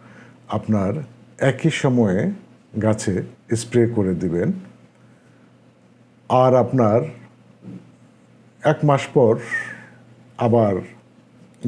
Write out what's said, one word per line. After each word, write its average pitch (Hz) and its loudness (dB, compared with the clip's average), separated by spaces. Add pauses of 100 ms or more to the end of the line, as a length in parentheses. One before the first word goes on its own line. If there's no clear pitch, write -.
(480)
আপনার 104 -2 (460)
একই 135 0
সময়ে 117 0 (640)
গাছে 107 -2 (420)
স্প্রে 117 0
করে 104 0
দিবেন। 87 -2 (1800)
আর 127 4
আপনার 120 2 (1600)
এক 156 2
মাস 139 2
পর 117 4 (1040)
আবার 110 2 (920)